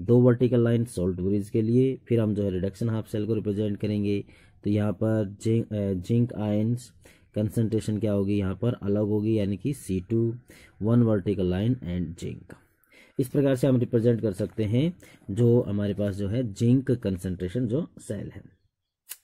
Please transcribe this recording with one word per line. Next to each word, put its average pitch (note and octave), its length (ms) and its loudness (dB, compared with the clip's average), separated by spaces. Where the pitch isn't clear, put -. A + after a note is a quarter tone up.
दो A#2+ 180 6
वर्टिकल B2 440 4
लाइन A#2 220 2
साल्ट F2+ 360 -2
ब्रिज G2 280 -2
के A#2 120 0
लिए। B2 340 2
फिर A#2 120 2
हम G#2+ 160 0
जो G2+ 80 -2
है G2+ 80 0
रिडक्शन G2 380 -4
हाफ A2 180 -4
सेल G#2+ 180 -4
को G#2+ 80 -2
रिप्रेजेंट G#2 440 -2
करेंगे, G#2 460 -2
तो G#2 60 -2
यहाँ G#2 240 2
पर A2 480 -2
जिंक, A2+ 320 0
अ, G2+ 200 0
जिंक A#2 400 0
आयंस G#2+ 580 -2
कंसंट्रेशन G#2+ 640 0
क्या G#2+ 120 0
होगी, G2+ 260 0
यहाँ F#2+ 180 -2
पर A#2 180 -2
अलग G2+ 340 -2
होगी, G#2+ 320 0
यानी G2 180 -2
कि C#3+ 160 -4
सी F#2+ 260 -4
टू, A#2 260 0
वन A#2 220 4
वर्टिकल G2+ 420 0
लाइन G2 300 0
and F2 440 -6
जिंक। - 340 -12
इस C3 100 -2
प्रकार C#3 260 2
से C3 120 2
हम C3 100 4
रिप्रेजेंट A#2 440 2
कर A2 100 0
सकते G#2 320 -4
हैं B2 300 0
जो A#2+ 300 4
हमारे G2+ 320 -2
पास G2+ 220 -2
जो G2+ 120 -4
है A#2 160 -2
जिंक B2 380 2
कंसंट्रेशन F#2+ 760 -4
जो C#3 200 -2
सेल - 360 -10
है, - 80 -16